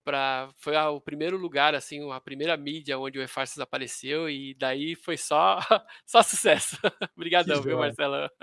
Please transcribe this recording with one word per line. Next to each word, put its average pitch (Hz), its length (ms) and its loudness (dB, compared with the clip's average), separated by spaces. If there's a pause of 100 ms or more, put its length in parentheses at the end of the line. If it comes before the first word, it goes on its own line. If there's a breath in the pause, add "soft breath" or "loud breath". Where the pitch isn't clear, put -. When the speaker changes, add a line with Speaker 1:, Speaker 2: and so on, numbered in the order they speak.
Speaker 1:
pra, 135 520 -2
foi 147 200 -2
a, 156 140 4
o 147 100 -4
primeiro 156 360 -6
lugar, 151 380 2
assim, 147 360 -6
a 131 100 -10
primeira 147 360 -2
mídia 143 420 -6
onde 135 200 -8
o 135 40 -4
E-Farsas 135 360 -6
apareceu, 135 720 -6
e 135 260 -8
daí 139 400 -2
foi 165 220 -6
só, 180 420 4
<laughs> - 480 0
só 233 160 8
sucesso. - 600 2
<laughs> - 340 -4
Obrigadão, 165 420 2
Speaker 2:
Que 139 40 -2
Speaker 1:
viu, 135 140 -2
Speaker 2:
joia. 151 120 0
Speaker 1:
Marcelo? 143 420 -4 (120)